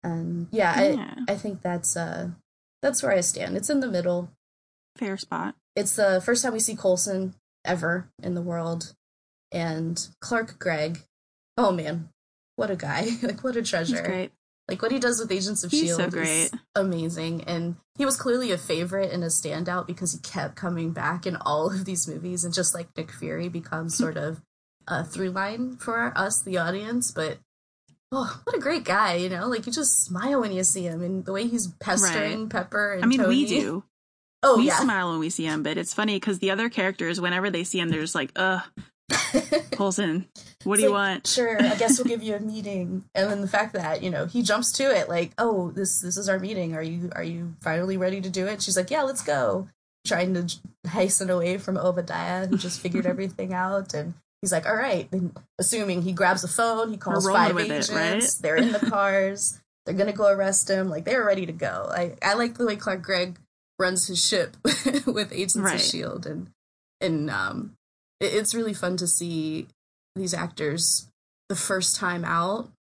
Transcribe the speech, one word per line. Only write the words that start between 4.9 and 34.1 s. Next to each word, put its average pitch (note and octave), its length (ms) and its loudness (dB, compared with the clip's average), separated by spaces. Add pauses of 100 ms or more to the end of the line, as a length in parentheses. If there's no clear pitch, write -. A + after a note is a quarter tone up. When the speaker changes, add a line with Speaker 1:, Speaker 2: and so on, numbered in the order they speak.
Speaker 2:
Fair G3 180 -4
spot. - 380 -6 (220)
Speaker 1:
It's G3 180 0
the F#3+ 300 4
first A#3+ 180 2
time A#3 100 0
we A3 80 -2
see A3 160 0
Coulson F#3 580 0 (320)
ever F3 400 0 (160)
in F3+ 120 -2
the F3 80 -2
world. E3+ 500 -4 (580)
And E3 560 -2 (140)
Clark A3+ 380 -2
Gregg, D#3+ 400 -2 (580)
oh G#3+ 160 6
man, E3 380 -4 (460)
what G#3+ 140 0
a F#3 60 0
guy. E3 380 -2
<laughs> A#3 80 -6
Like, A#3+ 200 -4
what B3+ 140 -2
a A#3 60 0
treasure. F3 340 0
Speaker 2:
He's E3+ 100 -2
great. F#3 260 -2 (360)
Speaker 1:
Like, F#3+ 140 -4
what A#3 100 0
he C#4 60 2
does A#3+ 200 2
with A3+ 140 -2
Agents G3 320 -2
of F3 60 -6
Speaker 2:
He's D4 200 2
so E3+ 80 2
Speaker 1:
shield F3 160 0
is D#3+ 360 2
Speaker 2:
great. A#3+ 100 -8 (160)
Speaker 1:
amazing. E3 680 -2
And E3+ 320 -4 (200)
he C#4+ 80 0
was C4+ 140 2
clearly B3 340 0
a F3 60 0
favorite F3+ 540 -2
and F3 120 -2
a E3 40 -2
standout E3+ 580 -2
because F3 260 -4
he - 60 -8
kept - 380 -8
coming E3+ 360 -4
back E3 340 -4
in F3 100 -4
all D#3 340 0
of F#3+ 160 -4
these F#3 200 -4
movies. E3+ 380 -6
And E3+ 80 -4
just F3 220 0
like E3+ 140 -8 (100)
Nick D#3+ 120 -8
Fury E3 380 -6
becomes E3 460 -6
Speaker 2:
<laughs> - 20 -4
Speaker 1:
sort A#3+ 220 -2
of D3+ 240 -6 (440)
a D#3 160 -4
through F#3 280 -4
line A3+ 480 -4
for A#3 360 -2
us, G3 280 0
the F#3 160 -2
audience. G#3 520 -2
But, D#3 280 -4 (760)
oh, B3+ 320 -4
what B4 120 -2
a D#4 40 2
great D#4+ 240 -2
guy, F#3+ 300 2
you F3+ 160 0
know? F#3 180 -4
Like, A#3+ 180 -4
you A#3+ 60 -6
just - 320 2
smile A#3+ 380 0
when G#3 100 -2
you F#3 120 0
see F#3 220 0
him. E3 160 -4
And F3+ 220 -4
the F#3+ 80 -6
way G3+ 160 -2
he's A3+ 200 -2 (120)
pestering G3+ 640 2
Speaker 2:
Right. A3 80 -6
Speaker 1:
Pepper G3+ 420 -2
and F3+ 120 0
Speaker 2:
I - 40 6
mean, B3 180 6
we C4 200 6
Speaker 1:
Tony. G#3+ 140 2
Speaker 2:
do. E3 240 -2 (600)